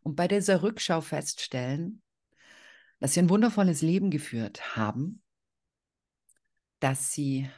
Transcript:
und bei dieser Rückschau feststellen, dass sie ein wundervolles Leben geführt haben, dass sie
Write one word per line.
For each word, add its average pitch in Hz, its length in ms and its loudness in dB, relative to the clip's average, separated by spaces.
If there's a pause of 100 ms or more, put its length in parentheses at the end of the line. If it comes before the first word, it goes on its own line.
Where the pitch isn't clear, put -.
und 151 140 -6
bei 175 100 0
dieser 190 380 2
Rückschau 165 360 -2
feststellen, 147 1000 -6 (960)
dass 135 160 0
sie 175 60 4
ein 175 100 6
wundervolles 202 520 4
Leben 185 280 2
geführt 117 680 -6
haben, 120 460 -4 (1600)
dass 135 340 0
sie 135 460 -2